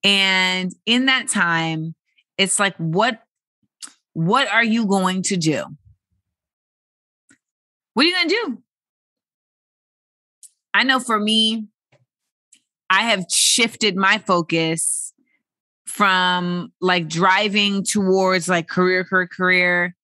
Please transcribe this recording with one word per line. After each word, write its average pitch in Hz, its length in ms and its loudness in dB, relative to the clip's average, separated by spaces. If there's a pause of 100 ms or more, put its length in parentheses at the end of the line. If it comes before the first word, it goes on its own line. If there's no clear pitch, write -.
And 185 680 2 (120)
in 247 220 2
that 262 200 0
time, 165 680 -2 (420)
it's 190 220 0
like, 196 180 0
what, 190 440 -2 (920)
what 208 340 0
are 214 160 0
you 226 220 0
going 185 380 0
to 196 140 -2
do? 156 280 0 (2250)
What 262 120 2
are 339 40 4
you 359 60 -2
gonna 349 140 0
do? 370 340 -2 (2000)
I 208 100 2
know 262 160 2
for 240 200 -2
me, 220 480 0 (1200)
I 190 140 4
have 208 260 0
shifted - 680 0
my 196 240 2
focus 165 960 -2 (720)
from, 180 920 0
like, 180 280 0
driving 196 760 0
towards, 185 640 0
like, 170 220 0
career, 185 340 0
career, 185 240 -2
career. 180 760 0